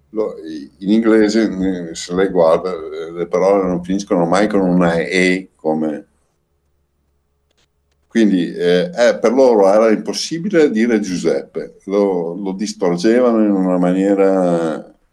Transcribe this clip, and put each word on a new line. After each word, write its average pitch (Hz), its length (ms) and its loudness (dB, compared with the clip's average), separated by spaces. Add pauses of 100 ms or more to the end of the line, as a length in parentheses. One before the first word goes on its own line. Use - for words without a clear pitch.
(140)
Lo, 107 220 -4 (440)
in 95 120 -2
inglese, 110 520 4 (480)
eh, 85 40 -14
se - 180 -12
lei 95 140 0
guarda, 90 440 2
eh, 80 420 -10
le 85 140 -6
parole 95 380 0
non 90 180 -2
finiscono 95 420 -2
mai 92 240 0
con 104 100 0
una 90 360 2
E 92 600 0
come, 78 500 -6 (2000)
quindi, 92 460 2
eh, 90 400 0
eh, - 260 2
per 113 120 2
loro 117 400 4
era 110 180 4
impossibile 160 800 0
dire 113 300 0
Giuseppe, 82 880 -6
lo, 95 480 0
lo 98 180 -8
distorcevano 110 880 0
in 104 100 2
una 92 260 0
maniera. 90 1160 0 (200)